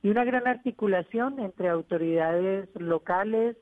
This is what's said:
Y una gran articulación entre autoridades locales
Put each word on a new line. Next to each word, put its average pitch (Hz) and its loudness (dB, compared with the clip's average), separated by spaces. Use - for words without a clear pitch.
Y 202 2
una 233 2
gran 247 0
articulación 240 -2
entre 190 -4
autoridades 170 0
locales 196 0